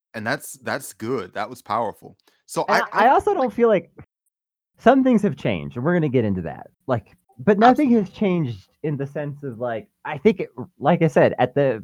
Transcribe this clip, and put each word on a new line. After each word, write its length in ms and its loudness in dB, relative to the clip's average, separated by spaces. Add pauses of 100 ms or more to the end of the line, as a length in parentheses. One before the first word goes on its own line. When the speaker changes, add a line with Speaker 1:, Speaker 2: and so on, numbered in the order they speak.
(140)
Speaker 1:
and 120 -10
that's, 280 -6
that's 400 -8
good. 400 -8
That 160 -8
was 120 -18
powerful. 560 -8 (280)
So 220 -6
Speaker 2:
And 160 2 (100)
Speaker 1:
I, 60 -2
Speaker 2:
I, 40 4
I 40 6
Speaker 1:
I 40 6
Speaker 2:
also 200 2
Speaker 1:
feel 40 2
Speaker 2:
don't 100 -2
Speaker 1:
like 100 -4
Speaker 2:
feel 140 2
like, 220 0 (840)
some 260 4
things 200 4
have 120 0
changed, 400 -6
and 100 -4
we're 80 2
gonna 160 2
get 160 2
into 180 -2
that. 240 -12 (200)
Like, 280 -4 (220)
but 220 2
nothing 280 4
Speaker 1:
Absolutely. 240 2
Speaker 2:
has 60 -20
changed 520 -2 (140)
in 120 -4
the 100 -6
sense 380 -10
of, 160 -10
like, 300 -6 (160)
I 120 -8
think, 220 2
it, 100 -6 (300)
like 220 2
I 60 4
said, 300 4
at 160 0
the 300 0